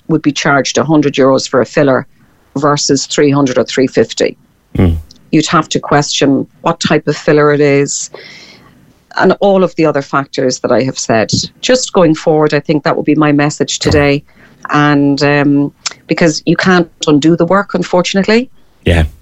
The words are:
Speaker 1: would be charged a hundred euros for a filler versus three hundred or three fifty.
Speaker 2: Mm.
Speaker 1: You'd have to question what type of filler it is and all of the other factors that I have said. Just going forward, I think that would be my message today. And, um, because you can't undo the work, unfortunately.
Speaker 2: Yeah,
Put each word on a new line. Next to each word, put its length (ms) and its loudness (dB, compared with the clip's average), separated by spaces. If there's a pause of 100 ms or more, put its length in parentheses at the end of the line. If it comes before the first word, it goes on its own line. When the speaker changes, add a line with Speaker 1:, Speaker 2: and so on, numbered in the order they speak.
Speaker 1:
would 120 0
be 100 0
charged 460 -2
a 60 0
hundred 320 0
euros 340 2
for 100 0
a 60 0
filler 400 0 (500)
versus 520 0
three 240 2
hundred 260 0
or 60 2
three 240 0
fifty. 500 -2 (380)
Speaker 2:
Mm. 220 2 (340)
Speaker 1:
You'd 160 2
have 220 0
to 100 -4
question 680 0 (140)
what 180 -4
type 280 -2
of 100 -4
filler 340 2
it 80 0
is 520 0 (1080)
and 220 2
all 240 2
of 120 -2
the 100 0
other 180 0
factors 560 -4
that 120 -4
I 120 2
have 160 -6
said. 320 0 (300)
Just 320 -2
going 200 4
forward, 400 0
I 60 0
think 240 -2
that 120 -2
would 100 -4
be 100 2
my 160 2
message 480 -2
today. 440 0 (460)
And, 540 0
um, 500 2 (320)
because 400 -2
you 100 2
can't 360 0 (160)
undo 280 2
the 100 0
work, 280 -2
unfortunately. 760 -2 (360)
Speaker 2:
Yeah, 200 2 (160)